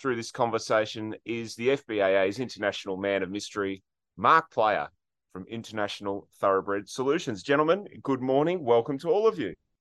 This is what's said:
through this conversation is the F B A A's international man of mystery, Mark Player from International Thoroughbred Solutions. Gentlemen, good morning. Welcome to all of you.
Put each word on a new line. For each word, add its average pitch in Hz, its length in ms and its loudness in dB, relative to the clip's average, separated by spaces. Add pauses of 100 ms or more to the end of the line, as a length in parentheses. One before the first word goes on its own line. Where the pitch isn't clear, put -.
through 131 140 0
this 117 160 -8
conversation 110 840 0 (100)
is 113 300 -6
the 120 160 0
F 139 140 0
B 107 140 -2
A 98 240 4
A's 104 160 0
international 101 560 -4
man 98 260 0
of 90 80 -4
mystery, 98 540 -6 (320)
Mark 147 340 4
Player 101 380 2 (460)
from 92 160 -14
International 104 800 -6 (100)
Thoroughbred 98 480 0
Solutions. 131 560 -2
Gentlemen, 156 420 2 (180)
good 131 180 -2
morning. 151 420 2
Welcome 120 360 4
to 170 100 -4
all 208 180 4
of 202 100 2
you. 98 160 -6 (280)